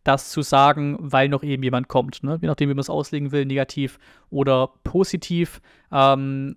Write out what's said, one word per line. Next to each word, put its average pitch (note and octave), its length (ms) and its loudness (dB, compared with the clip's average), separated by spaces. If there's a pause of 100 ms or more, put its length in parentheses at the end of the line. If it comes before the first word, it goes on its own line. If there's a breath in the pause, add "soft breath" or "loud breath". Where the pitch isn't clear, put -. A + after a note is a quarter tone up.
das C#3 240 2
zu D3+ 140 -4
sagen, C#3+ 580 2
weil C#3 300 2
noch C#3 120 -2
eben C#3 200 -4
jemand B2+ 260 -2
kommt, A#2+ 340 -2
ne? D3+ 200 -4
Je E3 40 -2
nachdem, D3 220 0
wie C#3 60 -2
man C#3 60 -2
es C3+ 100 -6
auslegen D3 420 -4
will, C#3 140 0
negativ C3+ 520 -4 (300 soft breath)
oder C3+ 400 2 (160)
positiv. F3 800 -2 (280 soft breath)
Ähm, C3+ 680 2